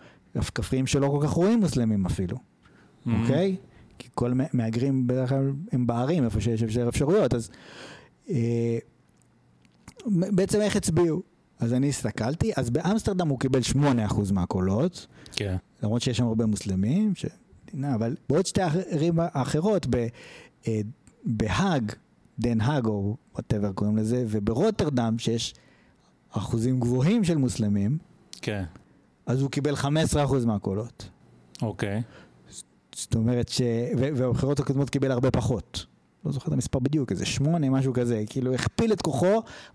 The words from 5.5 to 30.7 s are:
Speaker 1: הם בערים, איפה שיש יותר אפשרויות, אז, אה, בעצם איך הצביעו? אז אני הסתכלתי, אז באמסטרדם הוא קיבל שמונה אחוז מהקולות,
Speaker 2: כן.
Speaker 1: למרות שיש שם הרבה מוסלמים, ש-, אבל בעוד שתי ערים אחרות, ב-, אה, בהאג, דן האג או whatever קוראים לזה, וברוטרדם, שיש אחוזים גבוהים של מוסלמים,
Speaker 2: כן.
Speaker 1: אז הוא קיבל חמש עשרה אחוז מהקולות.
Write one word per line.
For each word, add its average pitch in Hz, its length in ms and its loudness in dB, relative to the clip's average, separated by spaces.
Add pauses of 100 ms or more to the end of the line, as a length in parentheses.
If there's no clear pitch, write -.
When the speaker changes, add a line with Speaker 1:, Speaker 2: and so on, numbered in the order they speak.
Speaker 1:
הם 123 140 2
בערים, 127 380 2
איפה 113 160 0
שיש 113 220 0
יותר 117 260 0
אפשרויות, 143 460 2
אז, 113 160 -2 (800)
אה, 117 480 0 (1300)
בעצם 196 540 2
איך 214 160 0
הצביעו? 170 460 2 (360)
אז 120 160 0
אני 135 140 2
הסתכלתי, 135 680 -2
אז 123 140 0
באמסטרדם 180 580 0
הוא 135 100 0
קיבל 131 240 2
שמונה 131 440 2
אחוז 101 240 0
מהקולות, 98 760 0 (260)
Speaker 2:
כן. 98 240 -2 (260)
Speaker 1:
למרות 113 200 0
שיש 120 140 -2
שם 120 100 2
הרבה 113 200 2
מוסלמים, 110 680 0
ש-, - 100 -6 (720)
אבל 117 220 -2 (120)
בעוד 170 180 2
שתי - 140 -2 (300)
ערים 165 240 2 (180)
אחרות, 156 580 0
ב-, 120 160 2 (600)
אה, 110 120 0 (440)
בהאג, 113 680 0 (460)
דן 113 220 0
האג 127 260 0
או 104 300 -2 (200)
whatever 104 380 -2
קוראים 107 220 0
לזה, 117 320 0
וברוטרדם, 117 880 0
שיש 117 360 -2 (760)
אחוזים 120 500 -2
גבוהים 135 440 2
של 165 120 2
מוסלמים, 110 640 2 (440)
Speaker 2:
כן. 101 220 -4 (600)
Speaker 1:
אז 127 160 0
הוא 135 80 -2
קיבל 143 260 0
חמש 151 280 2
עשרה 147 200 2
אחוז 131 200 2
מהקולות. 107 640 -4 (540)